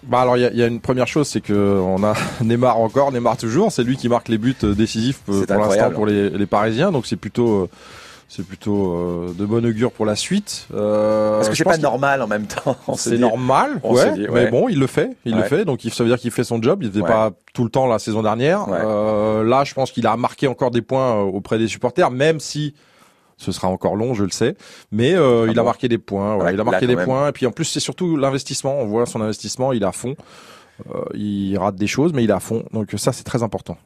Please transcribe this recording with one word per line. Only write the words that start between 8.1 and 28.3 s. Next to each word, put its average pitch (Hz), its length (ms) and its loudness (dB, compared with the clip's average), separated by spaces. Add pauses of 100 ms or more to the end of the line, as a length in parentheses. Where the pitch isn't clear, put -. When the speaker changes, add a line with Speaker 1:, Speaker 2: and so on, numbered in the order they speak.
Speaker 1:
c'est - 140 -12
plutôt, 95 500 -2
euh, 87 440 -4
de 101 80 -4
bon 113 180 0
augure 117 280 0
pour 110 140 -4
la 104 100 0
suite. - 580 -6
Euh, 107 600 0
Speaker 2:
Parce 107 140 2
que 110 40 -2
Speaker 1:
je - 60 -2
Speaker 2:
c'est 160 60 2
Speaker 1:
pense 180 80 4
Speaker 2:
pas 165 40 2
Speaker 1:
que 151 60 -2
Speaker 2:
normal 139 400 0
en 110 40 -4
même 107 200 -4
temps, - 340 -4
<laughs> - 60 -10
on 131 80 -4
se - 140 -4
Speaker 1:
c'est 120 80 2
Speaker 2:
dit. 123 40 2
Speaker 1:
normal, 127 600 2
Speaker 2:
On 113 100 2
se 131 120 6
Speaker 1:
ouais, 302 80 2
Speaker 2:
dit, 101 80 -4
Speaker 1:
mais 120 240 2
Speaker 2:
ouais. 110 40 0
Speaker 1:
bon, 143 200 2
il 160 100 0
le 131 80 2
fait, 202 240 0 (140)
il 117 100 -2
le 92 60 2
Speaker 2:
Ouais. 95 60 0
Speaker 1:
fait. 170 180 2
Donc 135 180 -4
il, 113 100 -4
ça 123 100 0
veut 113 60 4
dire 123 80 4
qu'il 117 140 -4
fait 123 140 -2
son 117 160 -2
job. 165 200 2
Il 117 80 -4
faisait 101 120 0
Speaker 2:
Ouais. 87 60 0
Speaker 1:
pas 110 240 4 (220)
tout 123 120 0
le 110 40 -2
temps 131 160 2
la 113 140 2
saison 110 240 -2
dernière. 135 460 0
Speaker 2:
Ouais. 90 120 -2
Speaker 1:
Euh, 107 640 0
là, 131 220 2
je - 80 -14
pense 131 180 -2
qu'il 113 160 -2
a 110 80 2
marqué 123 320 -2
encore 123 240 0
des 117 100 0
points, 131 360 0
euh, 101 60 2
auprès 98 360 -2
des 113 80 2
supporters, 131 420 0
même 147 300 0
si 147 340 -6 (680)
ce 95 120 -6
sera 92 160 -2
encore 92 260 -2
long, 120 180 -2
je 101 120 0
le 87 60 -4
sais. 123 260 -2 (340)
Mais, 120 240 2
euh, 123 320 4
Speaker 2:
Ah 113 60 0
Speaker 1:
il 113 40 2
a 120 40 4
Speaker 2:
bon ? - 60 2
Speaker 1:
marqué 120 200 -2
des 113 100 2
points, 101 380 -2
ouais, 95 80 0
Speaker 2:
Là, 87 80 2
Speaker 1:
il 98 80 -2
a 107 60 0
marqué 117 220 2
Speaker 2:
là, - 0 -
quand - 0 -
Speaker 1:
des 123 100 4
Speaker 2:
même. 90 80 0
Speaker 1:
points. 135 240 0
Et - 20 -4
puis - 140 -4
en 117 60 0
plus, 165 120 -6
c'est - 160 -4
surtout 165 380 -2
l'investissement. 135 600 -2